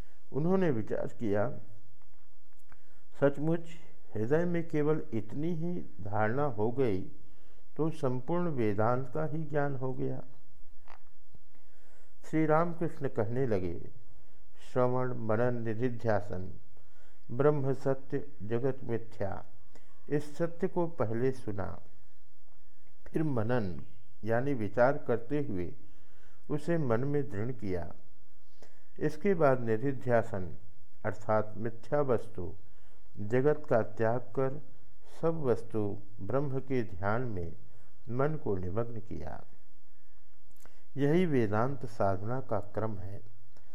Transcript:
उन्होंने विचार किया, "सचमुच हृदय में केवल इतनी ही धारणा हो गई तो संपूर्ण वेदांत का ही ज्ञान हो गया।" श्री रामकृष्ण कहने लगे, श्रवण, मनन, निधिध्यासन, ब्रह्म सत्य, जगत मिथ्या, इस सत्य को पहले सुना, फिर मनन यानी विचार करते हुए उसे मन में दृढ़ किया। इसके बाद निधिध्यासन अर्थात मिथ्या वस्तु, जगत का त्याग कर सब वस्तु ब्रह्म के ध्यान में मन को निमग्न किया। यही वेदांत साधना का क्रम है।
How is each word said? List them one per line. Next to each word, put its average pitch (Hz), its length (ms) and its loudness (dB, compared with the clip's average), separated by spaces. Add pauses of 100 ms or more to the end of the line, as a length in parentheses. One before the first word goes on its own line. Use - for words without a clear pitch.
(320)
उन्होंने 175 380 2
विचार 110 360 0
किया, 107 460 0 (1700)
"सचमुच 156 480 2 (460)
हृदय 131 300 2
में 170 240 0
केवल 151 340 2 (120)
इतनी 135 400 0
ही 170 200 0 (260)
धारणा 107 440 0
हो 113 260 0
गई 120 320 0 (720)
तो 156 140 2
संपूर्ण 139 580 0
वेदांत 120 640 2
का 156 100 0
ही 156 200 -2
ज्ञान 143 320 0
हो 131 160 0
गया।" 131 300 -2 (2000)
श्री 156 220 0
रामकृष्ण 160 640 2
कहने 117 380 0
लगे, 92 540 0 (720)
श्रवण, 127 420 2
मनन, 117 480 2
निधिध्यासन, 107 920 0 (760)
ब्रह्म 139 420 2
सत्य, 135 540 0 (160)
जगत 117 420 0
मिथ्या, 104 600 0 (640)
इस 147 280 0
सत्य 170 320 0
को 175 180 0
पहले 123 460 2
सुना, 92 480 0 (1300)
फिर 160 160 0
मनन 113 600 0 (420)
यानी 127 300 2
विचार 123 440 2
करते 123 440 0
हुए 90 300 0 (800)
उसे 165 280 0
मन 117 220 2
में 139 300 0
दृढ़ 107 220 0
किया। 90 420 -2 (1080)
इसके 185 340 0
बाद 139 260 4
निधिध्यासन 113 960 2 (480)
अर्थात 107 520 0
मिथ्या 113 440 0
वस्तु, 107 540 0 (680)
जगत 131 500 2
का 113 120 4
त्याग 113 380 2
कर 135 420 0 (600)
सब 165 200 2
वस्तु 104 560 0 (220)
ब्रह्म 135 400 0
के 127 220 0
ध्यान 98 400 0
में 90 300 0 (580)
मन 139 260 0
को 107 200 0
निमग्न 104 440 0
किया। - 440 -2 (1500)
यही 156 300 4
वेदांत 123 600 2
साधना 104 540 0
का 113 200 0
क्रम 107 380 0
है। 95 220 -2 (540)